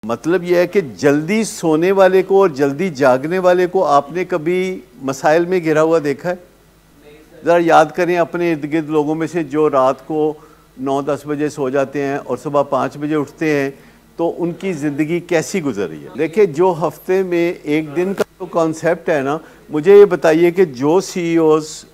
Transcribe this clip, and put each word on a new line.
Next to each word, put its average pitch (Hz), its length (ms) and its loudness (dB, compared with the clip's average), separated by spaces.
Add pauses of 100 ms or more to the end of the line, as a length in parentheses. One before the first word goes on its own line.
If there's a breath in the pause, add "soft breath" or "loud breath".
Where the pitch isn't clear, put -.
मतलब 151 400 -2
यह 175 140 0
है 175 100 2
कि 196 140 0
जल्दी 147 640 0
सोने 165 480 0
वाले 190 300 4
को 196 180 2
और 190 120 2
जल्दी 143 380 -2
जागने 135 480 0
वाले 180 280 2
को 185 140 0
आपने 147 440 0
कभी 185 580 -4 (200)
मसाइल 156 420 2
में 180 160 -2
घिरा 156 200 2
हुआ 160 200 2
देखा 147 280 -4
है? 180 100 -6 (1040)
ज़रा 170 120 4
याद 156 340 4
करें 175 260 0
अपने 170 340 0
इर्द 151 140 -4
गिर्द 151 240 -4
लोगों 151 260 0
में 160 120 -4
से 165 180 -4
जो 151 220 0
रात 139 340 2
को 151 340 -2 (440 loud breath)
नौ 135 240 -2
दस 143 240 -4
बजे 147 220 -4
सो 135 200 -6
जाते 139 320 -2
हैं 139 160 -4
और - 200 -6
सुबह 143 260 -2
पाँच 135 340 -4
बजे 151 180 -4
उठते 151 360 -4
हैं, 139 220 -2 (440 loud breath)
तो 170 100 -2
उनकी 170 460 -6
ज़िंदगी 151 480 -4
कैसी 175 400 -2
गुजर 104 260 -4
रही 78 120 -12
है? 71 180 -16
देखिए, 165 280 2
जो 175 280 2
हफ्ते 170 500 -4
में 175 140 -2 (180)
एक 151 380 -4
दिन 180 200 -2
का 170 100 -4 (160)
जो 190 80 -10
concept 165 640 -2
है 151 140 0
ना, 147 160 -4 (300 loud breath)
मुझे 160 280 6
ये 202 100 12
बताइए 170 440 2
कि 185 140 2
जो 147 360 0
सीईओज़ 165 680 0 (260)